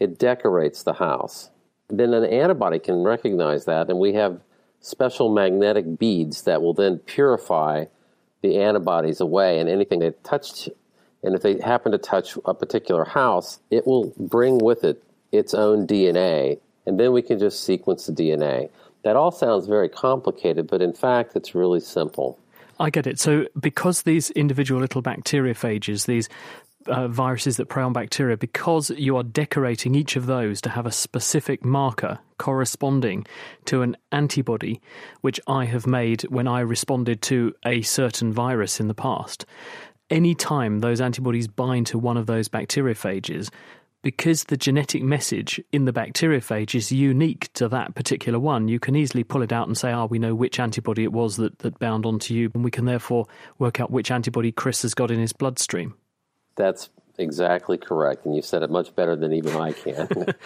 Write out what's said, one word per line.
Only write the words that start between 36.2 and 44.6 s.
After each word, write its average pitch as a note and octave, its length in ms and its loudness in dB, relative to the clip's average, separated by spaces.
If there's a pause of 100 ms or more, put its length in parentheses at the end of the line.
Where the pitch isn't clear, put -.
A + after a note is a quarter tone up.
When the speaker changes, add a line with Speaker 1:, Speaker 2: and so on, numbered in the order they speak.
Speaker 2:
when B2+ 240 -2
I B2 140 0
responded A#2+ 600 -2
to A#2+ 320 0 (100)
a A#2+ 180 0
certain A#2 500 0
virus A#2+ 460 0
in G#2+ 100 -2
the G#2+ 60 -2
past, - 520 -6 (640)
any E3+ 240 4
time A#2+ 440 0
those A#2 220 0
antibodies A#2+ 480 -2
bind B2 400 0
to A#2+ 100 -4
one A#2+ 180 0
of A2+ 100 -2
those A2+ 220 0
bacteriophages, A2 1000 -4 (520)
because D#3+ 420 0
the D3+ 120 -2
genetic C#3 460 0